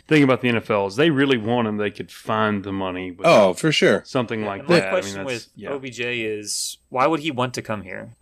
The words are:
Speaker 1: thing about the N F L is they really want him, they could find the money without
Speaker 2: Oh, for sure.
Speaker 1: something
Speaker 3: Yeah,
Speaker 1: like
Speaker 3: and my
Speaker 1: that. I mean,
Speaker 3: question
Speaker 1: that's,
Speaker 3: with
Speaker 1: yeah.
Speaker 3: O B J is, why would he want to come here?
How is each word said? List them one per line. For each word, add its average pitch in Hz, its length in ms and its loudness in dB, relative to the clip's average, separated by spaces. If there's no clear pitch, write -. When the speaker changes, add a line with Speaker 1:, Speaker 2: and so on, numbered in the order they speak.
Speaker 1:
thing 151 160 6
about 131 160 4
the 127 80 0
N 117 80 2
F - 120 -4
L 101 200 2
is 98 80 -12
they 160 140 4
really 135 260 2
want 113 320 0
him, 107 80 -4
they 104 160 -2
could - 180 -14
find 107 540 -2
the 98 80 -8
money 92 400 -6
without 95 180 2
Speaker 2:
Oh, - 40 0
for 160 160 -2
sure. 143 340 2
Speaker 1:
something 120 360 -4
Speaker 3:
Yeah, 107 80 -4
Speaker 1:
like 98 120 -8
Speaker 3:
and - 80 -14
my 175 120 4
Speaker 1:
that. - 80 0
I - 20 -4
mean, 180 100 0
Speaker 3:
question 196 180 -8
Speaker 1:
that's, 98 80 -8
Speaker 3:
with 120 280 -8
Speaker 1:
yeah. 104 160 -14
Speaker 3:
O 139 80 -6
B 131 120 -12
J 120 320 -6
is, 107 560 -6
why 123 180 2
would 160 140 2
he 156 100 -4
want 123 240 -2
to 123 80 -6
come 104 200 -6
here? 107 400 -14